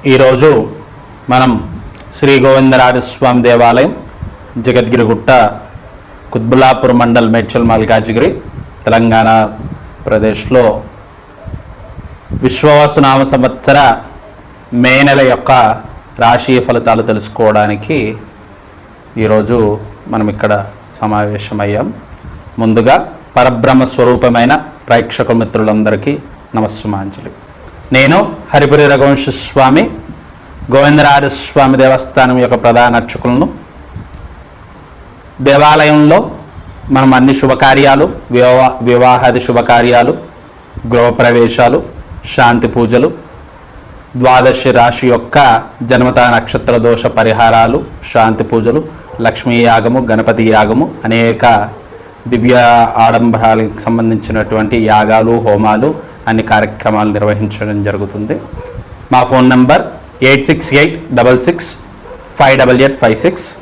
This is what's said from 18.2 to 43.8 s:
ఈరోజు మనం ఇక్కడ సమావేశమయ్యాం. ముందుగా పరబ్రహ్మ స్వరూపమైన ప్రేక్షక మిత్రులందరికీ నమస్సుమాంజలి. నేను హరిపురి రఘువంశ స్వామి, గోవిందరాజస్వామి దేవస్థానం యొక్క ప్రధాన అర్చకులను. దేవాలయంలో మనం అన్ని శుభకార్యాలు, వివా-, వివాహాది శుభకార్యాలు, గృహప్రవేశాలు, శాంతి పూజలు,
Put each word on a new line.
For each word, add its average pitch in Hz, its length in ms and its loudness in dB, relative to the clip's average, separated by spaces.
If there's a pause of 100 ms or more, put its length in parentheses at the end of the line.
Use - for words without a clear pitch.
ఈరోజు 107 600 0 (300)
మనం 107 220 -4
ఇక్కడ 104 360 -4 (360)
సమావేశమయ్యాం. 104 920 -6 (680)
ముందుగా 113 500 2 (260)
పరబ్రహ్మ 127 480 2
స్వరూపమైన 123 720 0 (320)
ప్రేక్షక 117 440 -2
మిత్రులందరికీ 110 840 -2 (380)
నమస్సుమాంజలి. 104 760 -8 (640)
నేను 151 380 2 (220)
హరిపురి 147 340 4
రఘువంశ 139 420 2
స్వామి, 139 600 0 (880)
గోవిందరాజస్వామి 139 1000 2
దేవస్థానం 131 600 2
యొక్క 120 220 0
ప్రధాన 120 340 2
అర్చకులను. 123 540 -2 (1900)
దేవాలయంలో 151 880 2 (580)
మనం 131 240 4
అన్ని 131 220 4
శుభకార్యాలు, 139 760 2 (220)
వివా-, 123 540 2
వివాహాది 123 560 2
శుభకార్యాలు, 120 760 2 (720)
గృహప్రవేశాలు, 120 960 2 (540)
శాంతి 120 300 2
పూజలు, 123 440 0 (1080)